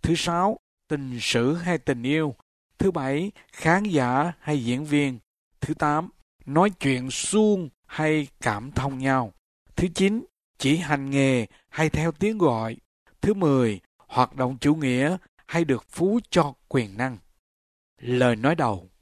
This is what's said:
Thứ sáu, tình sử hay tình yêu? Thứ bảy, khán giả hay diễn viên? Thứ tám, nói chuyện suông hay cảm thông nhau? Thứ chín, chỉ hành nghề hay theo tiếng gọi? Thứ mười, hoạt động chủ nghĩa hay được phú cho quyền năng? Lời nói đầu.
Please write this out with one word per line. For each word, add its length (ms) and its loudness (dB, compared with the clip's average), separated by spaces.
Thứ 140 2
sáu, 440 0
tình 340 -6
sử 320 0
hay 240 -2
tình 260 -4
yêu? 320 -2
Thứ 140 0
bảy, 400 -4
khán 320 2
giả 560 2
hay 240 -4
diễn 220 -2
viên? 340 0
Thứ 120 -4
tám, 360 0
nói 240 4
chuyện 420 -2
suông 580 2
hay 420 0
cảm 300 -4
thông 260 -4
nhau? 360 0
Thứ 120 0
chín, 380 0
chỉ 200 2
hành 320 -2
nghề 360 2
hay 200 0
theo 220 -2
tiếng 260 -2
gọi? 400 0
Thứ 120 2
mười, 460 2
hoạt 380 -2
động 220 -2
chủ 180 2
nghĩa 420 0
hay 200 0
được 240 -2
phú 300 0
cho 240 2
quyền 280 -2
năng? 200 -4
Lời 340 2
nói 200 0
đầu. 340 -2